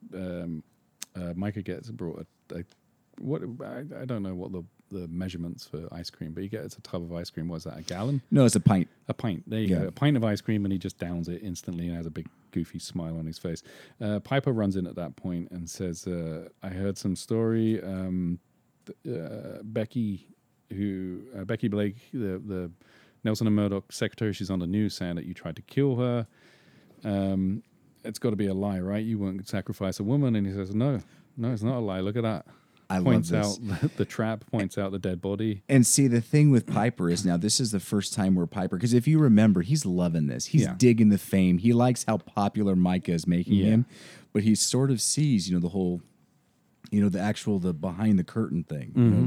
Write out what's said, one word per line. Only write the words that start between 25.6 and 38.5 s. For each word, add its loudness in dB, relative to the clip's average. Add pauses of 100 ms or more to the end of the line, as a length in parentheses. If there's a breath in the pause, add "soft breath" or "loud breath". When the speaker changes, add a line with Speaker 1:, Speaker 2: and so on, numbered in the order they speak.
Speaker 1:
kill 0
her. 0 (760 soft breath)
Um, 0 (420)
it's -10
gotta 0
be -2
a -2
lie, -2
right? -4
You -2
won't -6
sacrifice -4
a -4
woman." 2
And 0
he -4
says, -6
"No, 0 (360 soft breath)
no, -4
it's -4
not -2
a -4
lie. -2
Look -2
at 0
that." -2 (420 soft breath)
Speaker 2:
I 0
love 2
Speaker 1:
Points 4
Speaker 2:
this. 2
Speaker 1:
out 0
<laughs> -4
the, 2
the -2
trap, -4
points -2
out -2
the -4
dead -2
body. -2
Speaker 2:
And 8
see, 6
the 4
thing 6
with 4
Piper 0
is 0
now 4
this 0
is 0
the 0
first -2
time 4
where 2
Piper, -4